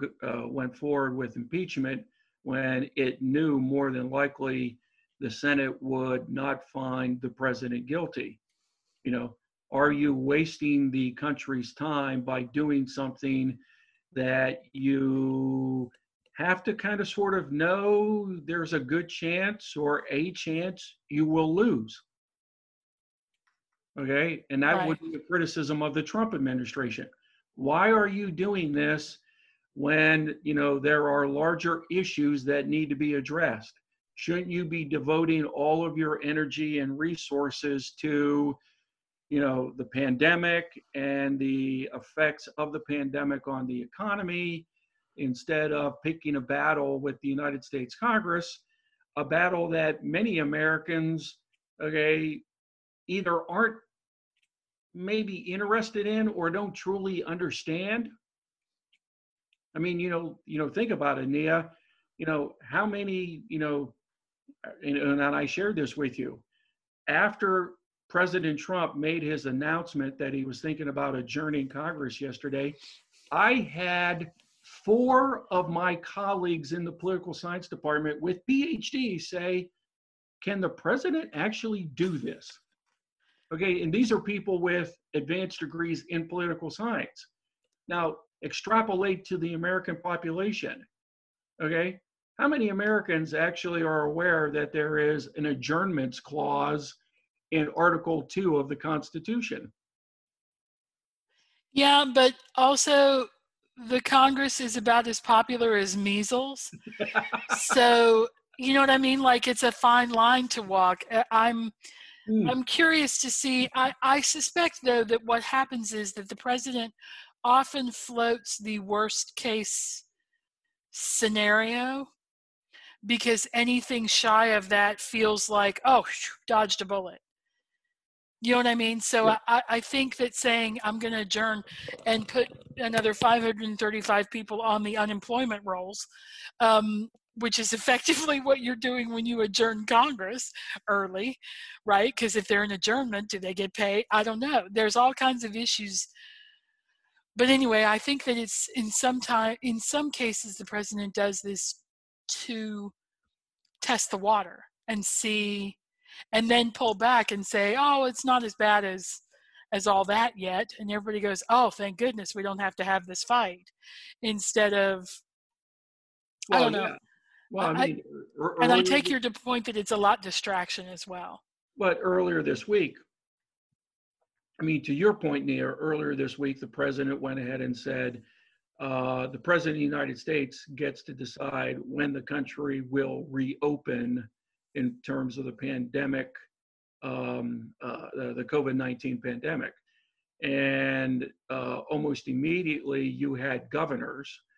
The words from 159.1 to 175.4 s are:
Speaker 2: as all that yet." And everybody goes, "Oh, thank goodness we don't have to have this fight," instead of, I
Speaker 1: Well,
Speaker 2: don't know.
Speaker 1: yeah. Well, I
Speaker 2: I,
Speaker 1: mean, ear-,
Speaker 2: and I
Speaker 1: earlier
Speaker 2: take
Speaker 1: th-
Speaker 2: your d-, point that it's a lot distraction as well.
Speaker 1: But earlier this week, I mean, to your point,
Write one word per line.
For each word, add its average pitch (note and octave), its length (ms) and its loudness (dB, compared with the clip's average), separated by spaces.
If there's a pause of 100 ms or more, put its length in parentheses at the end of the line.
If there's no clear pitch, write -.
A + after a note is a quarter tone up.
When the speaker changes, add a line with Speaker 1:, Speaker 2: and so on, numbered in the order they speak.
Speaker 2:
as G3 120 0
all G3 200 6
that A3 320 2
yet." F#3 320 -2 (100)
And G#3 100 -8
everybody G#3 300 -4
goes, G3 300 -2
"Oh, A#3+ 220 6
thank G3 260 -8
goodness A3 360 -2
we G3+ 80 -8
don't G3 180 -4
have F#3+ 180 -2
to F#3 80 -2
have F#3+ 200 0
this F3+ 200 -8
fight," G3+ 440 0 (520)
instead G#3 520 2
of, G3 320 2 (1500)
I B3+ 80 8
Speaker 1:
Well, - 20 8
Speaker 2:
don't A#3 100 4
know. G#3 120 0
Speaker 1:
yeah. - 120 -6 (560)
Well, F#3 160 0
I D#3+ 60 2
Speaker 2:
I, D#3+ 140 2
Speaker 1:
mean, D3+ 140 -4 (380)
ear-, D#3 220 -2
Speaker 2:
and D#3+ 100 6
I F#3 60 8
Speaker 1:
earlier F#3 60 6
Speaker 2:
take C4+ 200 4
Speaker 1:
th- - 80 -2
Speaker 2:
your C4 80 0
d-, A#3+ 100 -2
point A#3+ 360 -4
that A3+ 120 -6
it's G#3 140 -2
a G#3+ 60 2
lot G3+ 240 4
distraction F#3 640 -4
as F3+ 180 -14
well. F3+ 380 -10 (340)
Speaker 1:
But F#3+ 240 2
earlier F3+ 400 2
this C#3+ 260 0
week, G3 280 2 (1600)
I - 40 -8
mean, D#3 200 0
to C#3+ 100 -4
your G3 200 4
point, C#3+ 320 -2